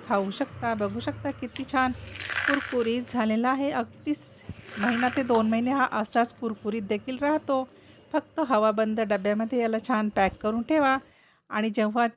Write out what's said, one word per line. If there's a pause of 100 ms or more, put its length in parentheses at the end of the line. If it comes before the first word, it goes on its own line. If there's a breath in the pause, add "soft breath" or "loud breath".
खाऊ
शकता.
बघू
शकता,
किती
छान (560)
कुरकुरीत
झालेला
आहे.
अगदी
स-, (380)
महिना
ते
दोन
महिने
हा
असाच
कुरकुरीत
देखील
राहतो. (500 loud breath)
फक्त
हवाबंद
डब्यामध्ये
याला (100)
छान
पॅक
करून
ठेवा (520 soft breath)
आणि
जेव्हा (120)